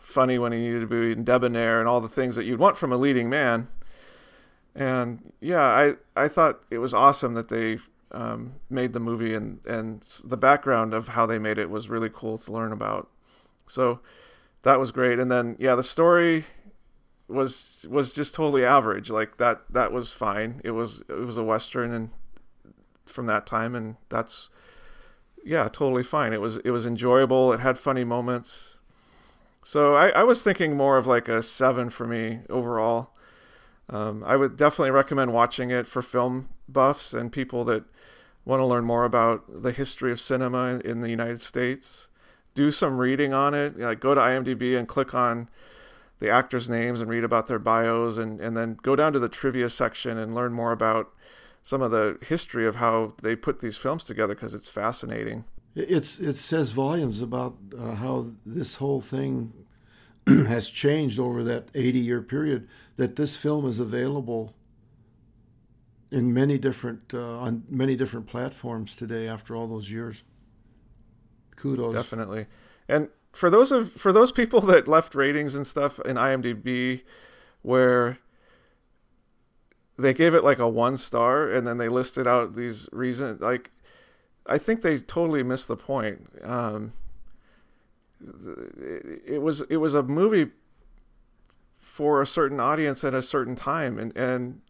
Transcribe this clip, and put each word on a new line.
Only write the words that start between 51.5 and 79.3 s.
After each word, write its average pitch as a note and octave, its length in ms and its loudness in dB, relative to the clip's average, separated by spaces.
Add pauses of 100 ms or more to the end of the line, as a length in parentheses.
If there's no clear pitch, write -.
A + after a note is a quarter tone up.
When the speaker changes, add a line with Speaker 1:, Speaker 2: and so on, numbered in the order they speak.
Speaker 1:
some C3+ 200 -4
of A#2 100 0
the G#2+ 260 2 (100)
history B2 380 -2
of G#2+ 100 0
how A2+ 460 0
they A2+ 160 -2
put - 240 -6
these A2 160 -8
films D3+ 260 -6
together, A2 320 -4
'cause A2 180 -12
it's G#2 140 -12
fascinating. A2+ 800 -6 (300)
Speaker 2:
It's, D#3+ 440 -2
it D3+ 160 -4
says D3+ 360 -2
volumes C3+ 500 -2
about, B2 340 -6 (220)
uh, A2+ 180 -8
how B2 320 -4 (180)
this A#2+ 300 -8
whole C#3 260 -2
thing C3 520 -6 (400)
<clears throat> - 340 -20
has A#2 420 4
changed C#3+ 500 0
over A#2+ 240 -2
that A#2 300 -4
eighty-year B2 480 0
period, C3+ 460 -4 (300)
that B2 180 -2
this D3 200 -2
film D3+ 300 -2
is A#2 140 -2
available A#2+ 760 -4 (1600)
in B2 200 2
many C3+ 280 2
different, B2 540 -6
uh, A#2+ 260 -8
on A#2 300 -6
many C3+ 260 0
different A#2+ 320 -4
platforms A#2 680 -10
today A2+ 320 -8
after A2 280 -10
all A#2 120 -8
those A2 220 -10
years. A2+ 320 -10 (1300)
Kudos. A#2+ 380 -4
Speaker 1:
Definitely. A2 520 -6 (420)
And D3+ 220 2 (220)
for - 180 2
those A#3+ 220 8
of, A#3 220 2
for F#3+ 200 4
those A#3+ 180 8
people A#3 300 4
that F3 260 8
left D#3+ 280 4
ratings C#3+ 400 0
and C#3 100 -6
stuff C#3+ 360 -2
in B2+ 180 -2
I C3+ 140 2
M C3 100 -2
D A#2+ 100 -2
B B2+ 500 -4 (600)
where B2 560 4 (1800)